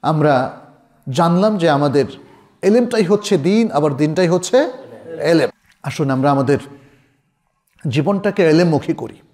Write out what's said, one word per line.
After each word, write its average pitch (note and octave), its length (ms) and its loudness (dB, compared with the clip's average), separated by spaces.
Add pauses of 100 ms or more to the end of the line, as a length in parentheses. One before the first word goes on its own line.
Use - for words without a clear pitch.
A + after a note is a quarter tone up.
আমরা D3+ 320 0 (760)
জানলাম F3 480 0
যে E3 120 2
আমাদের C#3+ 360 0 (560)
এলেমটাই A3+ 420 2
হচ্ছে G3+ 340 0
দিন, G#3 320 0
আবার D3 260 0
দিনটাই D#3 320 0
হচ্ছে F#3 420 0 (500)
এলেম। E3+ 300 2 (320)
আসুন, C#3 280 -4
আমরা C3+ 200 0
আমাদের C#3 280 2 (1300)
জীবনটাকে F#3+ 600 -2
এলেমমুখী D#3+ 460 2
করি - 220 -12 (180)